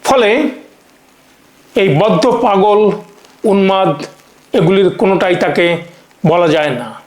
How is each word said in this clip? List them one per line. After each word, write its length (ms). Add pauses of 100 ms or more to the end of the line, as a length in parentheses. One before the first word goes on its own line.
ফলে 380 (1300)
এই 240
বদ্ধ 320 (120)
পাগল, 480 (540)
উন্মাদ, 640 (460)
এগুলির 380
কোনোটাই 460
তাকে 400 (500)
বলা 220
যায় 220
না 360